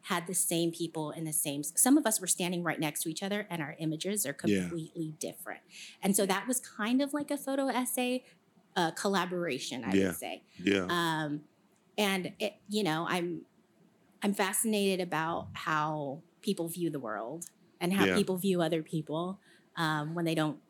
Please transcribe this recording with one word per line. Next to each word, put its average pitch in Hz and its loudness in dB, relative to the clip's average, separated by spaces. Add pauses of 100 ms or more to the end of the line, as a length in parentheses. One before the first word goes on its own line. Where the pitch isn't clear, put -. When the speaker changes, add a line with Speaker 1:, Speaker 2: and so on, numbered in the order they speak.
Speaker 1:
had 170 -2
the 190 -6
same 170 2
people 160 -6
in 160 -8
the 156 -6
same 143 -2
s-, 147 -6
some 269 6
of 277 4
us 220 2
were 185 -6
standing 175 0
right 160 -2
next 151 -2
to 175 -4
each 165 -6
other, 208 -2
and 170 -4
our 147 -6
images 160 -2
are 139 -6
Speaker 2:
Yeah. 202 4
Speaker 1:
completely 170 -6
different. - -10 (400)
And 190 4
so 196 4
that 196 0
was 247 0
kind 233 0
of 277 -2
like 294 -2
a 294 0
photo 269 0
essay, 247 0 (520)
uh, 170 4
collaboration, 175 0
I 95 2
Speaker 2:
Yeah. 95 6
Speaker 1:
would 90 -2
say. - -8 (180)
Speaker 2:
Yeah. 190 4
Speaker 1:
Um, 160 0 (540)
and 196 0
it, 208 -4 (140)
you 208 0
know, 160 0
I'm, 175 -2 (760)
I'm 202 2
fascinated 202 2
about 165 -2
how 151 -2 (260)
people 185 0
view 170 -2
the 139 -4
world 113 -6 (400)
and 180 2
how 196 6
Speaker 2:
Yeah. 185 6
Speaker 1:
people 185 2 (100)
view 180 4
other 160 2 (120)
people, 165 -4 (380)
um, 156 0
when 170 0
they 160 2
don't 151 0 (120)